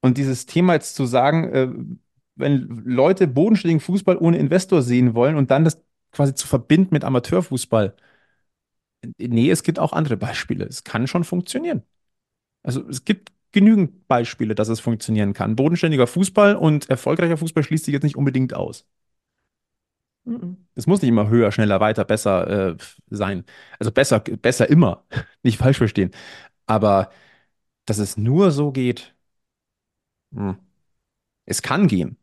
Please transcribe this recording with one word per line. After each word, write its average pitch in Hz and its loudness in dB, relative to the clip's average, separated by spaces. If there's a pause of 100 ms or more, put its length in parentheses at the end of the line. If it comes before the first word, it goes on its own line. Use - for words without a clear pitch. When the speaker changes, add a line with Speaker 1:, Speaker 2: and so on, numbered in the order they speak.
Speaker 1:
Und 127 2
dieses 135 -4
Thema 175 2
jetzt - -4
zu 135 -4
sagen, 131 2
äh, 131 0 (680)
wenn 131 -2
Leute 156 2
bodenständigen 165 2
Fußball 185 0
ohne 170 2
Investor 160 0
sehen 123 2
wollen 131 2
und 139 0
dann 139 4
das 160 -2 (300)
quasi 139 0
zu - -8
verbinden 156 2
mit 143 0
Amateurfußball. 127 -2 (1200)
Nee, 120 0
es 170 0
gibt 170 -2
auch 160 -2
andere 143 -2
Beispiele. - -8
Es - -16
kann 117 -4
schon 175 -4
funktionieren. 254 -6 (800)
Also 131 -6
es 123 -12
gibt - -6 (200)
genügend 202 4
Beispiele, 117 -2
dass 107 -2
es 113 -4
funktionieren 107 -2
kann. 107 -2
Bodenständiger 151 2
Fußball 202 2
und 151 0
erfolgreicher 165 -2
Fußball 160 -2
schließt 156 -4
sich 147 -4
jetzt 139 -2
nicht 143 -2
unbedingt 131 0
aus. - -10 (1400)
Speaker 2:
Mhm. 185 -12
Speaker 1:
Es - -6
muss 190 2
nicht 135 0
immer 107 2
höher, 113 2
schneller, 101 0
weiter, 107 0
besser, 95 -2
äh, 80 -10 (320)
sein. 101 -6 (340)
Also 113 -4
besser, 131 2
besser - -2
immer. 143 4
<laughs> - -12
Nicht 113 0
falsch 135 2
verstehen. 104 0 (560)
Aber 101 2 (760)
dass 104 -4
es 101 -4
nur 139 2
so 147 -2
geht, 123 -6 (1200)
hm. 101 -6 (880)
Es - -6
kann 180 0
gehen. 92 -2